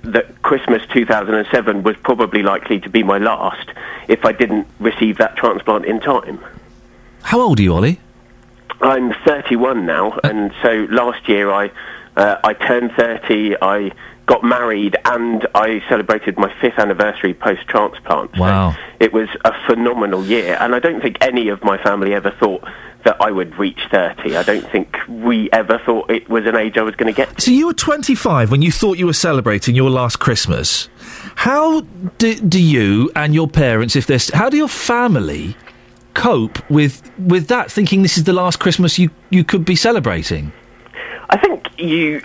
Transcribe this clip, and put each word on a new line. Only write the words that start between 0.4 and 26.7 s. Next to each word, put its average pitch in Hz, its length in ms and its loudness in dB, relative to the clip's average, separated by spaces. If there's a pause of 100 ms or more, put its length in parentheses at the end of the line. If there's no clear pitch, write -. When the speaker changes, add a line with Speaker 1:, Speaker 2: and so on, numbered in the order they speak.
Speaker 1:
Christmas - 400 0 (100)
two 120 120 2
thousand 107 300 0
and 107 180 0
seven 104 300 0
was 107 200 0
probably 107 400 0
likely 98 380 0
to - 80 -14
be 113 140 2
my 98 160 0
last 104 500 -2 (400)
if - 160 0
I 110 80 2
didn't 107 340 0 (140)
receive 107 380 0
that 110 180 0
transplant 104 480 0
in 110 160 -2
time. 117 400 -4 (840)
Speaker 2:
How 233 180 0
old 170 200 4
are - 20 6
you, 90 120 4
Ollie? 117 260 0 (800)
Speaker 1:
I'm 127 320 2 (120)
thirty-one 127 600 0
now, 85 400 -2
and 104 280 -2 (100)
so 110 280 2
last 120 380 -2
year 101 220 2
I, 101 200 0 (460)
uh, 101 260 2
I 107 120 2
turned 120 380 -2
thirty, 110 680 0
I 98 320 0 (340)
got - 160 2
married, 117 640 0
and 117 500 -2
I 107 340 0
celebrated 107 500 -2
my 98 220 0
fifth 120 180 0
anniversary 101 560 0
post-transplant. - 1000 -2
So 90 60 -2
Speaker 2:
Wow. 92 340 2 (260)
Speaker 1:
it 110 120 4
was 110 160 0 (160)
a 113 80 4 (140)
phenomenal 113 580 0
year, 95 360 0
and 120 140 0
I 123 40 0
don't 165 240 -2
think 117 180 -4
any 123 280 0
of 101 140 -6
my 98 140 0
family 101 380 0
ever 101 160 -2
thought 98 340 -2 (400)
that 107 160 4
I 107 100 2
would 90 280 -6
reach 98 200 -2 (120)
thirty. 95 440 -2
I 85 80 0
don't 104 280 -2
think - 260 -4 (100)
we 113 460 -2
ever 110 240 2
thought - 340 -2
it 113 200 -2
was 113 160 0
an 113 100 0
age 110 220 -2